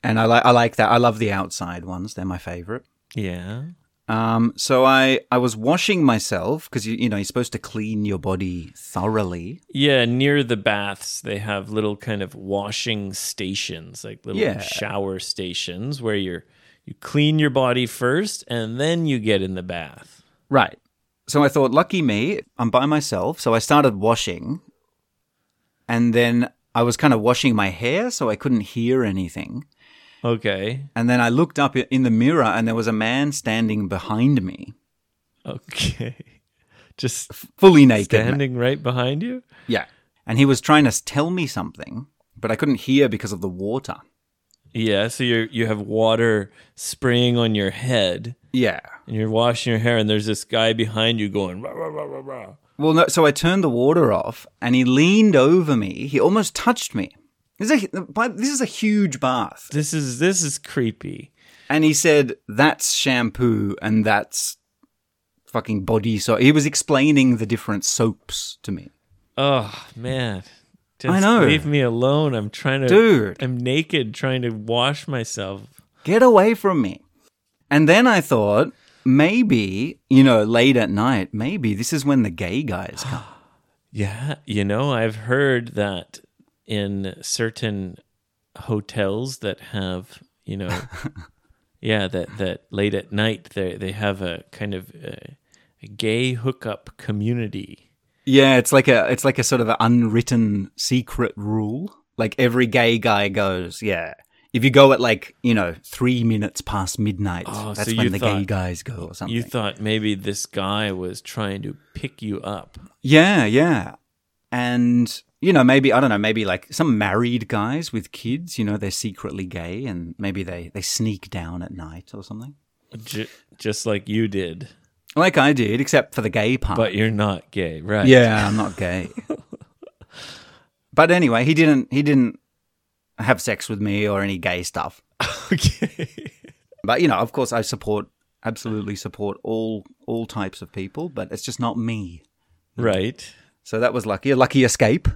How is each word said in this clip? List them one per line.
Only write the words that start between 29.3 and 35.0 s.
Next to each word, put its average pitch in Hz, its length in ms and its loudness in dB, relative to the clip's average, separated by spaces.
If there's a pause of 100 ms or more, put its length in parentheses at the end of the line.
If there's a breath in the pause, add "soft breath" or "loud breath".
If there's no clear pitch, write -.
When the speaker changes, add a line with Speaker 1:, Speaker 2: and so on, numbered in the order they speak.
Speaker 2:
Okay. 113 640 -2 (100)
Speaker 1:
And 120 140 0
then 123 120 4
I 117 80 2
looked 151 300 0
up 143 160 0
i-, 127 160 -2
in 131 120 2
the 123 60 2
mirror, 127 340 4
and 110 240 0
there 113 80 -2
was 113 120 -2
a 117 40 -2
man 120 400 -2
standing 107 560 -2
behind 107 540 0
me. - 320 -12 (720)